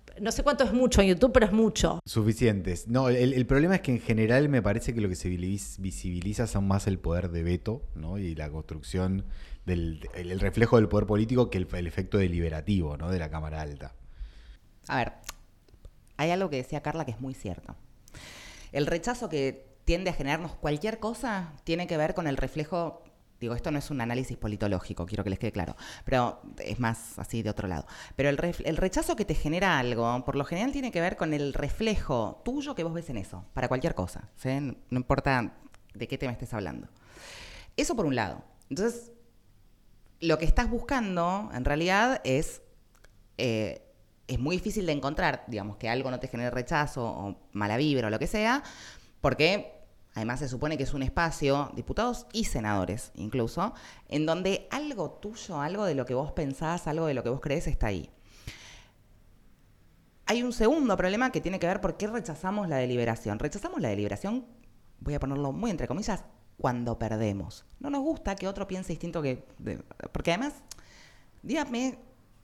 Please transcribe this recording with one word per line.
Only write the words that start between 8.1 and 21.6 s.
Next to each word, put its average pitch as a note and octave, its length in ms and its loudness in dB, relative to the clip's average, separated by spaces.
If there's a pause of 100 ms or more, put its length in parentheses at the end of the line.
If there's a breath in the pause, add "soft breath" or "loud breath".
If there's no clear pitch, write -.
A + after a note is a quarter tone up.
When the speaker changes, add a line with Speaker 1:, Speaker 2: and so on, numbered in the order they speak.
Speaker 2:
Y E2+ 180 -4
la D2+ 120 -6
construcción F#2 760 -2 (420 soft breath)
del, E2 480 -2
el, F2 160 -8
el F#2+ 80 -2
reflejo A2 380 6
del G#2+ 120 8
poder G2+ 180 4
político A2+ 440 4
que G2 80 0
el, F#2 140 0
el F2 160 -2
efecto F#2+ 300 0
deliberativo, E2+ 760 2
¿no? D#2+ 140 -4
De F#2 80 0
la D#2 120 -4
Cámara D#2 320 -6
Alta. C#2+ 320 -10 (920 soft breath)
Speaker 3:
A C#3+ 100 -2
ver, A#2+ 160 0 (1080)
hay D#3 120 2
algo F#3 200 0
que C#3 80 -2
decía D3 240 -6
Carla D3+ 220 -4
que B2+ 60 -6
es A2 100 -8
muy C3 140 -8
cierto. - 400 -10 (960 loud breath)
El C#3+ 160 0
rechazo F#3 420 -2
que C#3 440 -2 (120)
tiende E3+ 260 2
a - 20 0
generarnos D3+ 420 -2
cualquier G3+ 460 -2
cosa G#3 540 -4 (100)